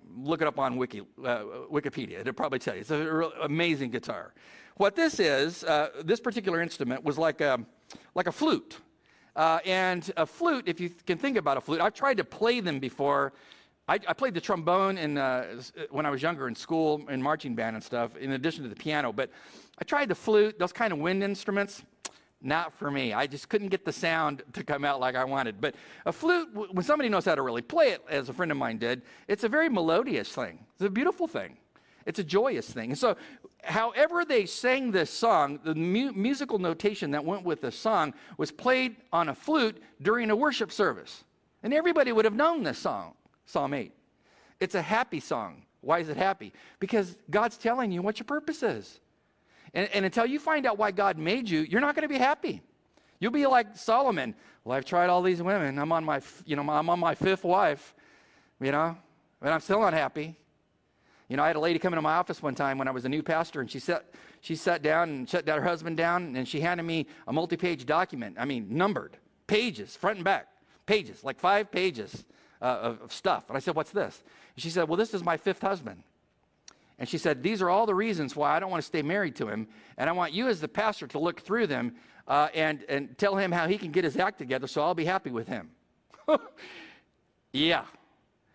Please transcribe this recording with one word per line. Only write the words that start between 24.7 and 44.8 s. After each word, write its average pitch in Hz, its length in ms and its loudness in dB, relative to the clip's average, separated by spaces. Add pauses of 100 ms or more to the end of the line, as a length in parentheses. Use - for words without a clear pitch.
out 139 160 2
like 127 160 0
I 127 80 2
wanted. 131 360 -2
But 139 140 -2 (320)
a 170 60 0
flute, 320 420 0
w-, 202 180 -8
when 185 120 -2
somebody 285 240 2
knows 190 160 2
how 175 100 4
to 139 80 0
really 120 200 -2
play 302 260 4
it, 180 200 -2
as 139 200 -2
a 135 40 -6
friend 170 200 -2
of 143 40 -2
mine 120 220 -2
did, 120 240 -2 (240)
it's 202 160 -2
a 233 60 2
very 311 200 4
melodious 175 640 2
thing. 101 320 -8 (100)
It's 185 100 -4
a 202 40 4
beautiful 302 380 0
thing. 101 320 -6 (480)
It's - 140 -6
a 185 40 -2
joyous 185 460 0
thing. 117 200 -6
And 143 80 -4
so, 233 180 2 (480)
however 247 600 2
they 247 220 2
sang 254 460 0
this 175 180 2
song, 151 540 2
the 160 100 -2
mu-, 190 380 0
musical 247 480 0
notation 180 500 -2
that 147 140 -2
went 185 180 -2
with 175 180 -2
the 127 120 -4
song 175 420 0 (220)
was 151 160 -4
played 254 420 0 (180)
on 165 180 2
a 127 40 -2
flute 269 480 0 (180)
during 220 300 2
a 208 60 4
worship 233 340 0
service. 127 540 -2 (400)
And 247 100 0
everybody 311 380 4
would 220 120 6
have 208 100 4
known 302 280 4
this 143 160 -2
song, 98 380 -4 (300)
Psalm 143 280 0
eight. 120 180 -6 (680)
It's 185 160 -2
a 175 60 0